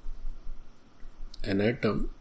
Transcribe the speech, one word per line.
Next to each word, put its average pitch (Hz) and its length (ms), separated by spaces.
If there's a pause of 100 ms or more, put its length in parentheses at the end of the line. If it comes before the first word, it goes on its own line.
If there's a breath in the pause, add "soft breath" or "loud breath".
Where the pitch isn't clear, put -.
(1400)
an 98 160
atom 110 500 (100)